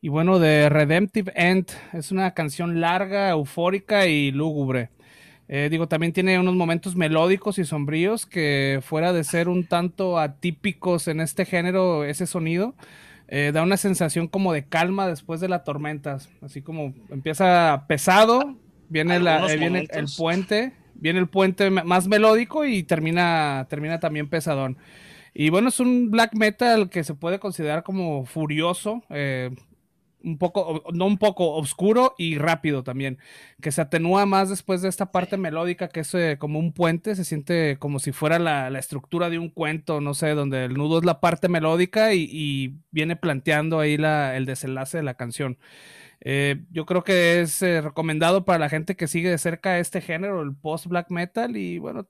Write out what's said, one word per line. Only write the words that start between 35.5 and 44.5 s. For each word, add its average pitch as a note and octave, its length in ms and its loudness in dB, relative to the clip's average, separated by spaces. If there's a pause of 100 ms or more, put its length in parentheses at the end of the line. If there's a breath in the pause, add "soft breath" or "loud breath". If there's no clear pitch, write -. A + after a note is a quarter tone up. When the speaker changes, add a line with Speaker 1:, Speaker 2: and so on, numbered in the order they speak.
Speaker 1:
que - 120 -8
es, D3+ 140 -8
eh, E3 260 0
como D3+ 180 -4
un E3 140 -2
puente, E3+ 420 0
se F#3 100 -4
siente D#3 540 -2
como C#3+ 220 -4
si - 100 -6
fuera D#3 300 0
la, D3 280 -2
la C3+ 120 -6
estructura E3+ 500 -4
de E3+ 80 -4
un E3+ 120 -6
cuento, D#3 500 -4
no C#3+ 140 -4
sé, D#3 160 0
donde C#3+ 340 -2
el B2+ 100 -4
nudo D#3 240 2
es E3 60 0
la F3 160 2
parte E3+ 280 2
melódica F3 640 2
y, E3+ 180 0
y C#3 420 -4 (160)
viene D#3+ 240 -2
planteando D#3 640 0
ahí D3+ 180 2
la, D3 400 0
el C3 80 -2
desenlace C3 520 -8